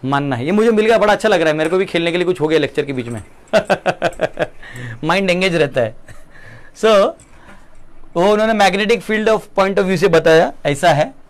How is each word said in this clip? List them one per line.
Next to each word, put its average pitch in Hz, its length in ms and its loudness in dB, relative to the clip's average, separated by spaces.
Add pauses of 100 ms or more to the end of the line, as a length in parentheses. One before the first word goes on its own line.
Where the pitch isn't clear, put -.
मानना 139 300 -2
है। 120 100 -6
ये 160 60 -2
मुझे 214 200 4
मिल 214 140 2
गया, 226 120 4
बड़ा 208 160 4
अच्छा 214 160 0
लग 180 120 2
रहा 160 80 2
है, 151 80 0
मेरे 156 120 -2
को 185 80 0
भी 190 80 0
खेलने 170 260 -2
के 170 60 -4
लिए 180 80 -2
कुछ 175 160 -2
हो 151 60 0
गया 156 120 2
lecture 147 260 -2
के 139 80 -8
बीच 127 140 -6
में। 117 140 -10 (340)
<laughs> - 1500 -4
Mind 180 260 0
engage 180 260 0
रहता 143 260 0
है। 107 140 -4 (800)
So, 220 160 2 (1200)
वो 180 160 2
उन्होंने 214 220 2
magnetic 202 480 2
field 214 280 -2
of 214 180 0 (120)
point 190 200 2
of 190 60 2
view 190 120 0
से 180 100 2
बताया, 165 440 4 (140)
ऐसा 147 240 2
है। 156 240 2 (160)